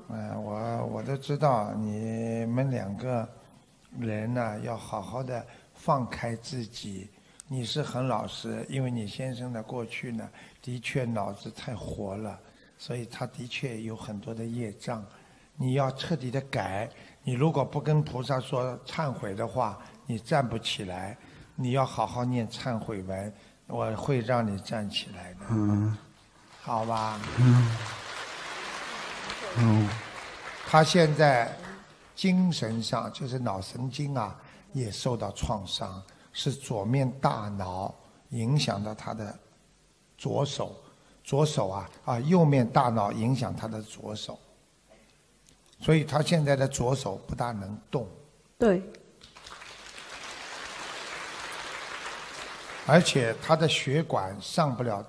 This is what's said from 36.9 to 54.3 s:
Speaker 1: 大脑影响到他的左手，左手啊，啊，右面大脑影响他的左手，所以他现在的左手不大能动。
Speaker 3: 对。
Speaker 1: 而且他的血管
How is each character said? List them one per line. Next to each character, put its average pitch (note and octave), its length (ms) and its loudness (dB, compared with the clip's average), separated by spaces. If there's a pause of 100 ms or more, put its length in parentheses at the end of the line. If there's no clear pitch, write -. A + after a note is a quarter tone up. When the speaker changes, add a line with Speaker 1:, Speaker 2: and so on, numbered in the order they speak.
Speaker 1:
大 A#2+ 300 0
脑 F#2+ 420 -4 (380)
影 B2 300 2
响 G#2 240 0
到 G#2+ 100 -4
他 A2+ 220 -8
的 G#2+ 200 -8 (840)
左 A#2 260 0
手， G2+ 340 -4 (440)
左 C#3+ 200 4
手 A#2 260 2
啊， F#2+ 200 -6 (160)
啊， B2 140 2
右 E3 260 8
面 C3+ 240 8
大 C3+ 200 6
脑 G#2+ 220 2
影 A#2 240 2
响 G#2+ 200 -2
他 A2 120 -6
的 A2 140 -6
左 G#2+ 340 -10
手， - 240 -10 (1400)
所 D#3 160 6
以 D3+ 80 6
他 D3+ 180 2
现 D#3 220 4
在 C#3+ 120 6
的 C3+ 120 4
左 C3 280 2
手 G2+ 200 -4 (120)
不 C#3+ 60 -6
大 A#2+ 180 -2
能 G#2 240 -6 (140)
动。 A#2 180 -2 (520)
Speaker 3:
对。 G3 220 6 (4000)
Speaker 1:
而 D#3+ 140 10
且 A#2 420 2
他 D#3+ 100 4
的 D#3+ 140 6
血 C#3+ 340 2
管 G2+ 400 -2